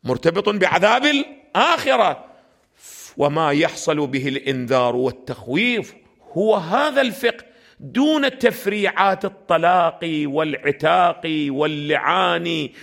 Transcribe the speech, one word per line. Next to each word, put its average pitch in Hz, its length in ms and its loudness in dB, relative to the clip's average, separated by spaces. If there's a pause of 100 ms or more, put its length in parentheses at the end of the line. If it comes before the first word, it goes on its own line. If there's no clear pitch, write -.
مرتبط 165 440 -2
بعذاب 208 560 2
الآخرة، 269 1200 0 (920)
وما 147 360 0
يحصل 151 540 0
به 135 220 -4
الإنذار 127 680 -2
والتخويف 131 960 -4 (380)
هو 208 240 2
هذا 254 440 0
الفقه، 240 440 -2 (360)
دون 262 580 0
تفريعات 196 880 0
الطلاق 175 760 2 (280)
والعتاق 156 920 0 (300)
واللعان 156 1160 0 (140)